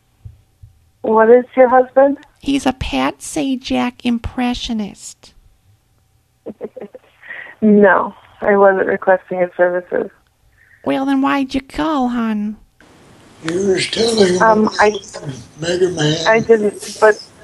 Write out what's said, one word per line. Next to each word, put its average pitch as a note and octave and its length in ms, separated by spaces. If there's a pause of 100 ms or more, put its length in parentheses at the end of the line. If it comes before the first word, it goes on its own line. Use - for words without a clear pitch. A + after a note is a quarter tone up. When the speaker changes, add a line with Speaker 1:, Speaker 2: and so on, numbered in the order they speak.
(1000)
Speaker 1:
What A3 280
is B3 140 (140)
your B3+ 100
husband? C4 500 (220)
Speaker 2:
He's C#4 260
a C4+ 80
Pat C4 460
Sajak B3+ 840
impressionist. A#3+ 1300 (1120)
Speaker 1:
<laughs> G#3+ 80 (1080)
No, G3+ 520 (280)
I G#3+ 160
wasn't G3 300
requesting F#3 520
his F3+ 160
services. F3+ 540 (760)
Speaker 2:
Well, C4+ 220
then C4+ 160
why'd C#4 340
you C4+ 60
call, D4 480
hon? A3 480 (840)
Speaker 3:
He E3 140
was F#3 340
telling G#3 520
Speaker 1:
Um, G#3+ 240
Speaker 3:
me G#3 40 (120)
Speaker 1:
I, G#3 180 (640)
Speaker 3:
Mega F3+ 300
Man. D#3 360
Speaker 1:
I A3 140
didn't, G#3 580
but G#3+ 260 (180)